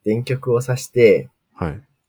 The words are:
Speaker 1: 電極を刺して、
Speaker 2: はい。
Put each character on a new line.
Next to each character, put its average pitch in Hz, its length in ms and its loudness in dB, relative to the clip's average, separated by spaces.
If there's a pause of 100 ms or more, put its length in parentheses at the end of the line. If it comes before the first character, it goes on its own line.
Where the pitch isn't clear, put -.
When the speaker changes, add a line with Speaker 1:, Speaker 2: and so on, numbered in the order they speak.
Speaker 1:
電 110 200 -2
極 127 280 -6
を 117 80 0
刺 127 180 -4
し - 100 -12
て、 104 400 4 (260)
Speaker 2:
は 82 160 -6
い。 69 100 -12 (280)